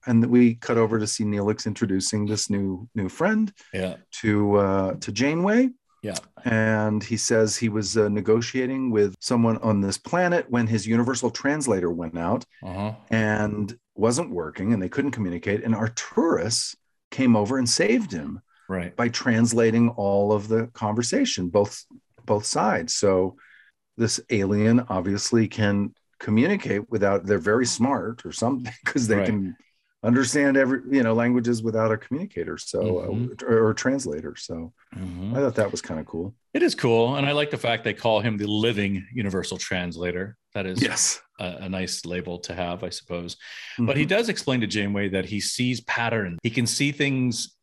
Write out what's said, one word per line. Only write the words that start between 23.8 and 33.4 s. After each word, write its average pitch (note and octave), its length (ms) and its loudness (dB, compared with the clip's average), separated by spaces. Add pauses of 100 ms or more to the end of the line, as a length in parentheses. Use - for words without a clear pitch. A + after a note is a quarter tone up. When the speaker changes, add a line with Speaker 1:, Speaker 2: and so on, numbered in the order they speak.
Speaker 1:
this A2+ 220 0 (100)
alien G#2+ 600 4
obviously G2 580 0
can G2+ 460 0 (260)
communicate A#2 680 0
without, G2+ 360 2
they're G2+ 120 2
very G#2 280 2
smart A2+ 600 -2
or - 60 -10
something B2 480 -4
<laughs> - 60 -20
'cause B2 220 0
they G#2+ 100 4
Speaker 2:
Right. G2 100 2
Speaker 1:
can G2 280 -2 (480)
understand C3+ 540 4
every, C3 220 4 (120)
you C3+ 120 4
know, A2+ 100 4
languages A#2 500 2
without A2 280 2
a A2 60 2
communicator, B2 600 -6
so, - 220 -6 (200)
uh, - 80 -6
Speaker 2:
Mm-hmm. A#2 380 -6